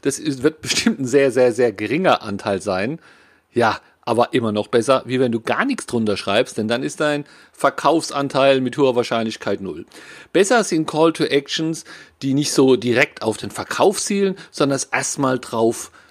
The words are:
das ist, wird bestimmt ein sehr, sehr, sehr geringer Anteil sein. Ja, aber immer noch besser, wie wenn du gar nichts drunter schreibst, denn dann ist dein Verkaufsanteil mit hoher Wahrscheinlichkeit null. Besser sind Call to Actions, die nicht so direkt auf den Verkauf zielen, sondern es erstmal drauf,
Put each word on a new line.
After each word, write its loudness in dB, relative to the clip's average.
das -2
ist, -4
wird 0
bestimmt -2
ein -4
sehr, 4
sehr, 4
sehr 2
geringer 0
Anteil -4
sein. -4
Ja, 0
aber 0
immer -2
noch -2
besser, 2
wie -2
wenn 0
du -2
gar -2
nichts -4
drunter -2
schreibst, 0
denn -2
dann -2
ist -8
dein -2
Verkaufsanteil 0
mit -4
hoher 2
Wahrscheinlichkeit -2
null. -10
Besser 4
sind -2
Call 2
to -4
Actions, -2
die -2
nicht 0
so 6
direkt 0
auf -2
den -12
Verkauf 0
zielen, 0
sondern 0
es -8
erstmal -2
drauf, -2